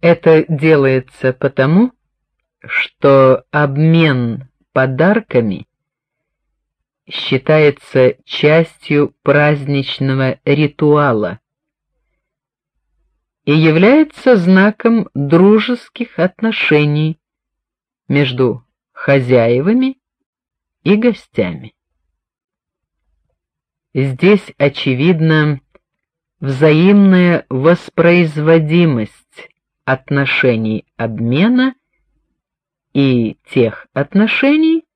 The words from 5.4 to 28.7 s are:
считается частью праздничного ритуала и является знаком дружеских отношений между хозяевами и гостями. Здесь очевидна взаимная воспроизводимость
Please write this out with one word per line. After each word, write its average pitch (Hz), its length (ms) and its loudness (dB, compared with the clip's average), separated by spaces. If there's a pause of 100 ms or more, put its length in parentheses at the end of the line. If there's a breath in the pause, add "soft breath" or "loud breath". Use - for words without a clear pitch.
считается 143 1160 0
частью 151 1000 -2
праздничного 139 1200 -2
ритуала 143 920 0 (2000)
и 139 80 -2
является 202 840 2
знаком 196 760 0
дружеских 202 1040 0
отношений 156 1000 -2 (880)
между 131 560 -2 (380)
хозяевами 139 960 0 (840)
и 196 100 2
гостями. 117 800 -6 (2250)
Здесь 139 640 0
очевидна 151 1000 0 (800)
взаимная 175 1080 2
воспроизводимость 160 2000 0 (360)